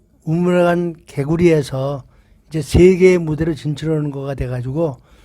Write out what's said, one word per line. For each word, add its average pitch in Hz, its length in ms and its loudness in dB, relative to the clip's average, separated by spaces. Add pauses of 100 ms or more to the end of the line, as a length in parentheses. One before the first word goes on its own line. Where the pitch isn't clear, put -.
(240)
우물안 175 720 0 (100)
개구리에서 143 960 0 (460)
이제 160 120 -6
세계의 180 580 4
무대로 160 360 -2
진출하는 151 560 -4
거가 139 240 -10
돼가지고 131 640 -6 (280)